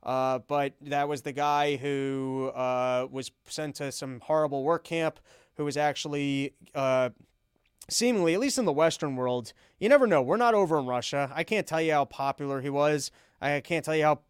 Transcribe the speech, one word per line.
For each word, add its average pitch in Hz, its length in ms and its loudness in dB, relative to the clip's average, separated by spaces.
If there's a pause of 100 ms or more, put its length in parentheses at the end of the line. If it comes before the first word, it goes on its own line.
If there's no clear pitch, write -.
uh, 131 420 0
but 143 360 -2
that 143 260 -2
was 147 140 -4
the 143 100 -8
guy 147 420 0
who, 135 800 -4
uh, 127 560 0
was 131 220 -10 (160)
sent 151 280 -8
to 170 140 -6
some 131 300 -10
horrible 147 420 0
work 165 220 0
camp, 165 340 -2 (380)
who 147 80 -4
was 143 120 -4
actually, 143 800 -2 (220)
uh, 131 340 2 (760)
seemingly, 202 460 2
at 190 60 0
least 269 160 -2
in 240 100 0
the 160 60 2
Western 151 440 0
world, 123 360 -2 (280)
you 196 80 0
never 269 180 6
know. 165 160 4
We're 135 140 2
not 233 180 4
over 170 240 4
in 135 80 -2
Russia. 127 480 -2
I 160 80 -4
can't 202 240 -2
tell 160 160 0
you 160 80 2
how 147 140 4
popular 139 560 -4
he 139 100 -6
was. 143 400 2 (300)
I 143 180 -2
can't 160 260 -4
tell 156 120 -2
you 156 80 2
how 151 240 2